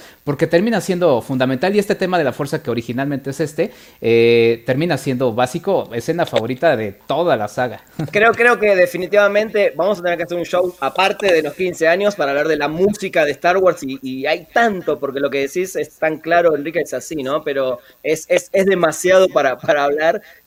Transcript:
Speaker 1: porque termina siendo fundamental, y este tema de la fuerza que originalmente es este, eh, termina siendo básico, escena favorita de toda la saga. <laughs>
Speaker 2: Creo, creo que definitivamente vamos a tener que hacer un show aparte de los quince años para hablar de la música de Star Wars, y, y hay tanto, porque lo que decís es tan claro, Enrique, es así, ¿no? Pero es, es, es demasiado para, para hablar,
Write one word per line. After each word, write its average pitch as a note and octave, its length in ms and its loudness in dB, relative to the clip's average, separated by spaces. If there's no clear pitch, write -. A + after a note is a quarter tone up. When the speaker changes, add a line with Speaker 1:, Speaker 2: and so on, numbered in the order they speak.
Speaker 1:
porque D3 240 0
termina F#3 360 2
siendo F3 400 0
fundamental, C3 520 -2
y G#3 40 4
este G3+ 160 0
tema F#3 240 -2
de D#3+ 60 0
la B2 100 -2
fuerza D3 280 -6
que - 80 -6
originalmente C3 600 -4
es C3+ 100 -10
este, D#3+ 320 -4
eh, A#2 640 4
termina C#3+ 320 0
siendo B2+ 340 -2
básico, B2 640 -2
escena D#3+ 320 -2
favorita C3 500 0
de G#2+ 160 -4
toda C#3+ 460 -2
la G#2 100 -4
saga. B2 320 -6
<laughs> D3+ 160 -8
Speaker 2:
Creo, G#3+ 200 4
creo A#3 260 2
que G3+ 180 2
definitivamente G3+ 960 2
vamos F#3 240 0
a F3 40 -12
tener F3 160 -2
que E3+ 60 -6
hacer F3 120 -6
un F3 80 -4
show F3+ 360 -2
aparte F#3+ 520 0
de D#3+ 100 4
los D3 120 -6
quince F3 340 -2
años G3+ 280 2
para C#3+ 160 -2
hablar D3 160 0
de D#3 100 2
la C#3+ 100 -2
música F3 560 0
de D3 60 0
Star F3 260 0
Wars, F#3 260 2
y, C3+ 200 -8
y C3 240 -6
hay E3 260 -2
tanto, F#3+ 480 0
porque C#3 200 -4
lo C#3+ 100 0
que C#3+ 80 -2
decís F3+ 360 -4
es D3+ 240 -6
tan D#3 200 -2
claro, E3+ 360 2
Enrique, D#3 280 -4
es C#3+ 100 -8
así, B2+ 300 -8
¿no? C#3+ 200 -2
Pero C3+ 360 -2
es, D#3 260 -4
es, F3 240 0
es F#3+ 140 2
demasiado F3+ 640 4
para, C#3 280 0
para D3 260 0
hablar, D3+ 360 0